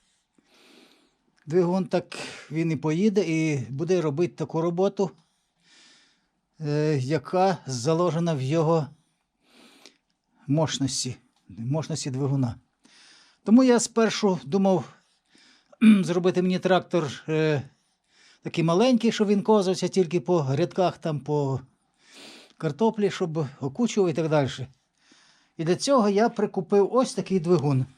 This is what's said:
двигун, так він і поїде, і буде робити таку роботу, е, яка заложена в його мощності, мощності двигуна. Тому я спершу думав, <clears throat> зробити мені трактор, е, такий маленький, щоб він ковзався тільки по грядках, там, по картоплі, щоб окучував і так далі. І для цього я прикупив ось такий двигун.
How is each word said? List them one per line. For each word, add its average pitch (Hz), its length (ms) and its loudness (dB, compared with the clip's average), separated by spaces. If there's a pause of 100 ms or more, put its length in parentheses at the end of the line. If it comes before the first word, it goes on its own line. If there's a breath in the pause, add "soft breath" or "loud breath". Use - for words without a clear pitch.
(1500 soft breath)
двигун, 175 400 0
так - 320 -4 (320 loud breath)
він 160 220 -2
і 151 40 -2
поїде, 185 460 0
і 160 340 0 (140)
буде 165 300 -2
робити 156 340 -2
таку 160 260 -6
роботу, 185 500 -2 (1500 soft breath)
е, 151 380 -2
яка 170 680 0
заложена 160 680 -2
в 131 80 -4
його 156 440 0 (1600 soft breath)
мощності, 139 680 -2 (320)
мощності 135 640 -6
двигуна. 131 440 -2 (880 soft breath)
Тому 247 200 8
я 240 160 6
спершу 202 640 0
думав, 190 400 2 (960 soft breath)
<clears throat> 214 220 8
зробити 175 400 0
мені 185 160 0
трактор, 175 720 0
е, 156 340 0 (800 soft breath)
такий - 220 -4
маленький, 220 480 2
щоб 208 160 -2
він 208 140 2
ковзався 190 460 2
тільки 175 320 0
по 180 180 0
грядках, 156 600 -2
там, 151 220 -6
по 143 400 -2 (960 loud breath)
картоплі, 208 540 -2
щоб 160 360 -4 (140)
окучував 185 500 -2
і 151 40 -2
так 160 140 -2
далі. 147 220 2 (1080 soft breath)
І 165 60 -6
для 175 120 0
цього 254 320 2
я 208 200 2
прикупив 202 640 0
ось 254 200 0
такий 190 260 -2
двигун. 143 460 2 (120)